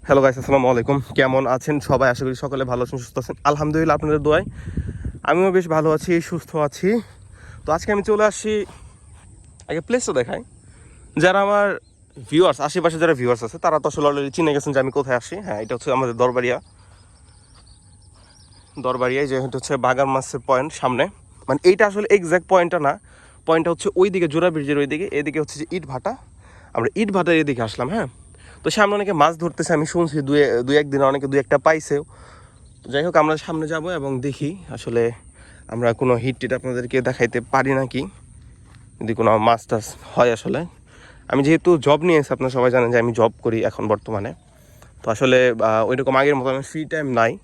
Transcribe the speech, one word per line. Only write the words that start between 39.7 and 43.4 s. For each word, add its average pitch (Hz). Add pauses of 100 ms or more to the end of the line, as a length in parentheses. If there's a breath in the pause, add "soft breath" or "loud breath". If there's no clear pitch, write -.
হয়। 123
আসলে 190 (720 loud breath)
আমি 139
যেহেতু 165 (160)
জব 147
নিয়ে 160
এসে, 139
আপনারা 131
সবাই 123
জানেন 120
যে 120
আমি 120
জব 113 (140)